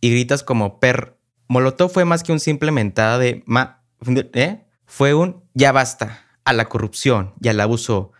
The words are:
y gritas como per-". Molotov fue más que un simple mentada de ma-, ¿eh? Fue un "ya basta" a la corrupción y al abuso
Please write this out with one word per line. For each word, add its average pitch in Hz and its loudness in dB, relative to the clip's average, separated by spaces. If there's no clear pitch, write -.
y 120 2
gritas 123 0
como 107 -2
per-". 123 -2
Molotov 131 2
fue 180 2
más 170 0
que 170 -2
un 156 0
simple 156 -2
mentada 110 0
de 123 -2
ma-, 123 -2
¿eh? 165 -2
Fue 143 0
un 175 -2
"ya 135 4
basta" 123 -2
a 135 2
la 113 0
corrupción 107 -2
y 113 -2
al 107 2
abuso 107 -2